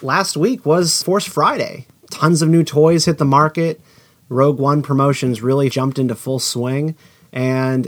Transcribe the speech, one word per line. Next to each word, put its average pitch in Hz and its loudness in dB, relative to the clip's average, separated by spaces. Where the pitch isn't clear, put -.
last 151 -2
week 208 0
was 170 2
Force 190 0
Friday. - -2
Tons 160 0
of 160 2
new 165 4
toys 156 2
hit 160 0
the 151 0
market. 151 0
Rogue 139 2
One 143 0
promotions 135 0
really 135 0
jumped 135 -2
into 120 -2
full 131 -6
swing. 135 -4
And 131 -2